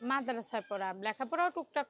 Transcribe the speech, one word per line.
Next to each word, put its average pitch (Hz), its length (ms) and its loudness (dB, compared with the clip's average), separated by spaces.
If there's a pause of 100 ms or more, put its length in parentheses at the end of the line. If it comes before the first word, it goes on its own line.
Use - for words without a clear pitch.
মাদ্রাসায় 240 680 0
পড়া, 196 200 0 (180)
লেখাপড়াও 262 420 2
টুকটাক 311 400 -2